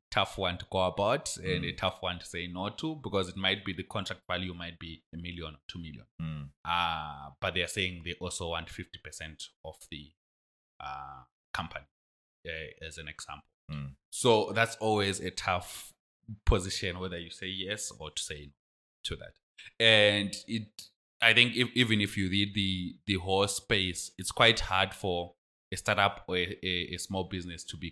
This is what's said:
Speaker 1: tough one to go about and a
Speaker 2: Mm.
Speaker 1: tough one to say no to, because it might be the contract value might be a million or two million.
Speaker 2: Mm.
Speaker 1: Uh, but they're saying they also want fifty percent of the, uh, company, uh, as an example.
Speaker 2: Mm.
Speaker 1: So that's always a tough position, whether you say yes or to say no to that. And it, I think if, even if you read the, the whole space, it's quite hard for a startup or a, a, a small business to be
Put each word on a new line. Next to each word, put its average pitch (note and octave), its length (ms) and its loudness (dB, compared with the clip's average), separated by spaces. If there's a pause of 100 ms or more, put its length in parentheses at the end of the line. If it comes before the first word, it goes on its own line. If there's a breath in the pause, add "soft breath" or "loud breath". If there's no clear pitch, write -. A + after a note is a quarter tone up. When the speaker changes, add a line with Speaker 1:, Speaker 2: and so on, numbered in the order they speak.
(100)
Speaker 1:
tough - 260 0
one F2+ 220 0
to - 120 -14
go F#2+ 100 2
about G2+ 560 2
and F2+ 280 -2
a E2+ 80 -4
Speaker 2:
Mm. - 40 -12
Speaker 1:
tough - 260 -2
one F2 160 -4
to - 80 -14
say F2 220 -6
no F2+ 220 -4
to, D#3 260 -6
because G2 320 0
it F#2 80 -10
might F#2+ 280 2
be G2 80 -4
the F2+ 120 -8
contract F#2+ 420 -8
value F2+ 260 -4
might E2+ 260 -12
be E2 260 -14 (100)
a - 20 -10
million E2+ 380 -8
or C#2 140 -20
two - 100 -12
million. D2+ 280 -12 (140)
Speaker 2:
Mm. D2+ 300 -6 (140)
Speaker 1:
Uh, D#2 680 -2 (100)
but E2+ 140 -2
they're F2 140 0
saying F2+ 360 -4
they E2+ 100 -6
also F2 360 -6
want E2 180 -4
fifty - 300 -12
percent D#2 500 -14 (160)
of D#2 120 -12 (140)
the, D2 220 -12 (680)
uh, C#2 440 -12 (300)
company, D#2+ 320 -8 (600)
uh, D#2+ 380 -12
as D#2+ 120 -14
an D#2 100 -12
example. D2+ 380 -14 (240)
Speaker 2:
Mm. C#2+ 240 -8 (160)
Speaker 1:
So A2+ 420 6
that's A2+ 240 2
always G2+ 440 2
a F#2 100 -6
tough - 600 -4 (520)
position, F#2 540 2
whether F2+ 200 -6
you E2+ 120 -10
say - 160 -12
yes F#2+ 460 -6
or D#2 180 -12
to - 120 -6
say D2 240 -8
no C#2 60 -20 (520)
to E2+ 120 -4
that. - 180 -14 (440 loud breath)
And G#2 560 8 (140)
it, - 400 -8 (340)
I A2+ 120 10
think A#2+ 220 8
if, A#2+ 180 4
even A2 260 6
if G2+ 160 0
you F#2+ 140 2
read G2+ 240 2
the, F#2+ 420 0 (100)
the G2 80 2
whole F#2+ 320 2
space, F#2+ 720 0
it's - 140 -4
quite A#2 280 8
hard F#2+ 340 2
for F2 400 -2 (380)
a F#2 40 -4
startup G2+ 520 4
or F2+ 80 0
a, F2+ 200 0 (100)
a, F2 280 -2
a F2 40 -6
small F#2+ 260 -4
business F2 400 -8
to - 120 -12
be D#2+ 160 -8